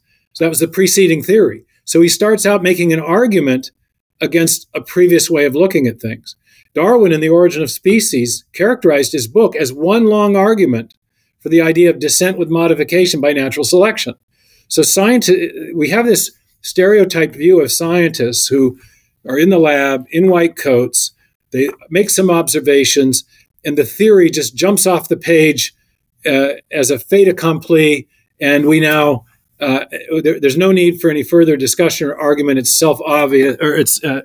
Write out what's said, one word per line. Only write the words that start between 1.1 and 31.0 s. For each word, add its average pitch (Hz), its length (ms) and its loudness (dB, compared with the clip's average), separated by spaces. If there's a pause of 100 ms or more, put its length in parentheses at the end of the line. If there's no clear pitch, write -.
theory. 180 420 0 (200)
So - 160 0
he 170 80 4
starts 208 380 0
out 202 160 0
making 175 300 0
an 160 80 -2
argument 165 720 0 (500)
against 165 540 -2
a 156 60 -10
previous 175 500 0
way 151 140 0
of 135 100 -2
looking 165 320 0
at 113 140 -6
things. 113 360 -12 (380)
Darwin, 196 380 2
in 156 80 0
The 156 80 -2
Origin 170 340 2
of 135 80 -6
Species, 165 800 -2
characterized 165 600 0
his 123 160 -6
book 202 260 2
as 131 180 -4
one 190 340 0
long 208 300 2
argument 190 580 0 (440)
for - 120 -10
the 165 100 4
idea 165 300 2
of 160 100 -4
descent 180 360 -2
with 175 120 -4
modification 165 720 0
by 147 120 2
natural 139 320 -4
selection. 202 500 0 (520)
So - 160 0
scienti-, 190 920 0
we 156 160 -2
have 233 160 0
this 202 260 -2 (300)
stereotyped 185 760 0
view 170 240 4
of 131 100 0
scientists 165 760 -2
who 131 300 0 (500)
are 131 100 -4
in 170 120 4
the 185 80 4
lab, 139 520 0
in 185 180 2
white 170 280 0
coats, 127 560 -2 (400)
they 135 160 -2 (220)
make 190 200 0
some 190 180 0
observations, 143 960 0 (400)
and 147 140 -4
the 143 60 2
theory 196 460 2
just 127 260 -6
jumps 190 300 0
off 175 220 0
the - 80 -2
page, 156 580 0 (520)
uh, 139 280 -2 (180)
as 135 180 -2
a 135 80 -2
fait 196 300 2
accompli, 160 800 0 (320)
and 143 260 2
we 156 140 4
now, 151 440 0 (360)
uh, 135 240 -2 (380)
there, 156 180 0
there's 139 160 0
no 190 160 2
need 175 280 2